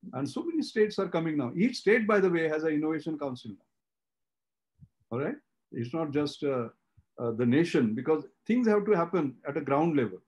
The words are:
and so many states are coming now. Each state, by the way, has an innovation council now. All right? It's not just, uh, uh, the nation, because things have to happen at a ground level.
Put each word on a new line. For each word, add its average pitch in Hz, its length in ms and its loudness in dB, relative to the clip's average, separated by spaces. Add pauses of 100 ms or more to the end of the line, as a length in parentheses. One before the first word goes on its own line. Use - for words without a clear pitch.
(140)
and 139 160 -6
so 320 140 -8
many 330 180 -4
states 214 380 0
are 190 80 0
coming 165 300 -2
now. 123 180 -4
Each 226 220 0
state, 220 280 4
by 208 140 4
the 190 100 4
way, 165 200 0
has 156 140 -2
an 160 100 0
innovation 156 440 -2
council 127 340 -8
now. 95 140 -18 (1500)
All 117 80 -4
right? 185 180 -4 (340)
It's 117 220 -6
not 160 180 -4
just, 147 320 -2
uh, 131 240 -2 (500)
uh, 120 140 -2
the 117 140 0
nation, 131 500 4
because 147 300 0 (200)
things 240 220 2
have 208 180 4
to 214 60 2
happen 170 440 0 (120)
at 143 80 -6
a 160 60 -2
ground 147 340 2
level. 104 320 0